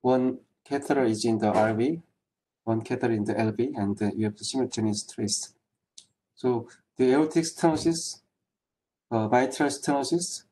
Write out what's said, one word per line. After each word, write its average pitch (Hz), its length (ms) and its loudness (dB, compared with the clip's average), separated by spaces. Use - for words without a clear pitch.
One 127 380 2
catheter 143 420 0
is 110 200 0
in 113 140 2
the 107 100 2
R 110 240 2
V, 139 300 -2
one 113 180 -2
catheter 120 320 -2
in 104 100 0
the 107 140 -2
L 110 140 2
V, 117 220 -2
and 101 220 -2
then 104 220 -2
you 107 80 0
have 104 100 -4
to - 80 -16
simultaneous 110 600 -2
trace. - 500 -6
So 120 340 -2
the 127 140 6
aortic 156 320 4
stenosis, 165 760 0
uh, 110 180 0
mitral 131 420 2
stenosis 147 800 -2